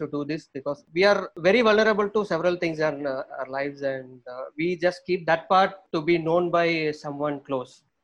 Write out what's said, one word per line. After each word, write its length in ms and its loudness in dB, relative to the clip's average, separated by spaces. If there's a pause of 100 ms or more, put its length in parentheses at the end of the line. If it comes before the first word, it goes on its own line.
to 60 -6
do 180 -6
this 280 -8
because 300 -8 (100)
we 120 2
are 320 2
very 240 4
vulnerable 480 4
to 160 0
several 320 0
things 220 -2
in, 280 -2
uh, 160 -4 (160)
our 80 -8 (120)
lives. 240 -6
And, 360 -6 (100)
uh, 140 -10 (140)
we 180 -2
just 320 -2
keep 200 -2
that 220 0
part 220 4 (220)
to 80 -2
be 160 2
known 340 0
by 400 2
someone 480 -6
close. 440 -8 (200)